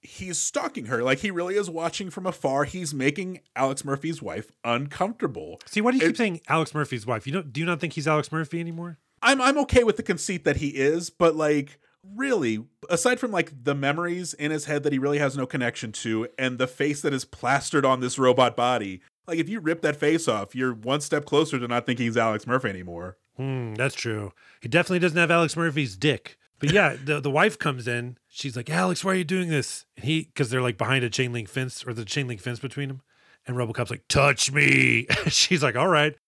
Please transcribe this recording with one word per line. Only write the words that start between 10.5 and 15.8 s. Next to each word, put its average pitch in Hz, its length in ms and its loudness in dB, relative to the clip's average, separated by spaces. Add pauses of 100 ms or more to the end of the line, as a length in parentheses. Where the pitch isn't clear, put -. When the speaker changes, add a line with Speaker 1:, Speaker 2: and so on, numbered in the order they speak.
Speaker 1:
he 147 120 -2
is, 147 400 0
but, 165 260 4
like, 151 440 0 (240)
really, 190 600 0 (260)
aside 247 300 2
from, 240 120 -2
like, 165 320 -2
the 139 120 2
memories 165 580 -2
in 151 180 -4
his 151 140 -4
head 147 180 -2
that 147 100 2
he 135 60 0
really 143 200 0
has 139 160 0
no 135 100 -2
connection 120 480 -4